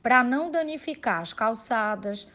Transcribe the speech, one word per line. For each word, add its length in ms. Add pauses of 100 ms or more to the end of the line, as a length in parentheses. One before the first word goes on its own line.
pra 220
não 260
danificar 720
as 120
calçadas, 1000